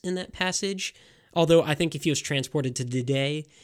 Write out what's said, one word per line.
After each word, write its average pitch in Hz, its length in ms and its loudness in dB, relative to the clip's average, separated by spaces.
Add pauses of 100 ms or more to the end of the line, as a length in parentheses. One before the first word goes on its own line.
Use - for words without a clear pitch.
in 185 140 -4
that - 160 -10
passage, 190 640 -4 (380)
although 165 300 6
I 151 120 0
think 165 200 0
if 143 100 -10
he 160 60 2
was 139 100 0
transported 135 560 -2
to 127 80 -4
today, 135 600 -2 (180)